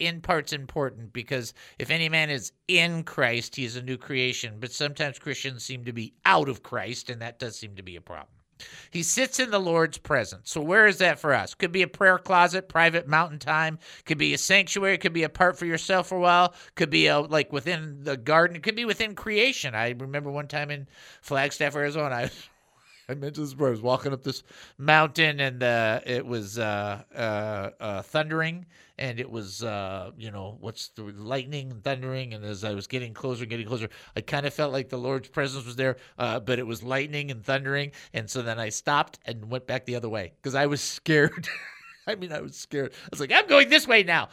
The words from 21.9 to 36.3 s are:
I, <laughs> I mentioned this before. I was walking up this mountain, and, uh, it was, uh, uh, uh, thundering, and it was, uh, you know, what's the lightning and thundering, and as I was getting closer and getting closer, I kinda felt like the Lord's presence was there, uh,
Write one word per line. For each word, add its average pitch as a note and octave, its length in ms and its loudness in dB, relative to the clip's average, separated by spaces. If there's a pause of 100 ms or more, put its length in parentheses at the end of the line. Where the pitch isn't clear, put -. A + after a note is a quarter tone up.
I, B2 160 -2 (380)
<laughs> - 400 -20
I B2+ 40 -6
mentioned D3 320 -6
this C#3 80 -10
before. C3+ 140 2
I B2 40 4
was G#2+ 100 -4
walking B2 320 0
up C3 100 -8
this - 200 -6 (340)
mountain, D3+ 640 4
and, C3 220 -2
uh, A#2 440 4
it B2 200 -2
was, A2 320 -6
uh, G#2 460 -2 (100)
uh, G#2+ 560 -4 (100)
uh, G2+ 220 -6
thundering, D#3+ 640 -4 (320)
and B2 220 -6
it B2 100 -8
was, G#2 340 -10
uh, G2 540 -6
you A2 140 -14
know, G2+ 280 -12
what's - 300 -10
the A2 140 -16
lightning B2+ 680 -8
and A2 120 -14
thundering, C3 500 -4
and G#2+ 120 -12
as G#2 180 -8
I G#2+ 100 -4
was G2+ 140 -6
getting B2 260 -6
closer B2 300 -6
and A2+ 60 -10
getting A#2 180 -6
closer, A2+ 220 -6 (260)
I A#2 60 -4
kinda C#3+ 300 -4
felt D3 200 -2
like C3 180 -4
the C3 80 -8
Lord's B2+ 300 -4
presence C3+ 380 -4
was A#2+ 100 -12
there, C3 220 0 (200)
uh, A#2+ 220 -2